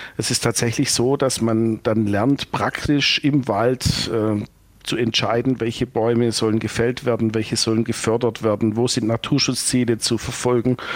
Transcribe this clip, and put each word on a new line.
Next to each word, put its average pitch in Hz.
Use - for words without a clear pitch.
es -
ist 123
tatsächlich 120
so, 131
dass 131
man 113
dann 110
lernt, 104
praktisch -
im 139
Wald, 117
äh, 107
zu -
entscheiden, 117
welche 117
Bäume 117
sollen 110
gefällt 117
werden, 113
welche 110
sollen 113
gefördert 113
werden, 107
wo 120
sind 113
Naturschutzziele 120
zu -
verfolgen 123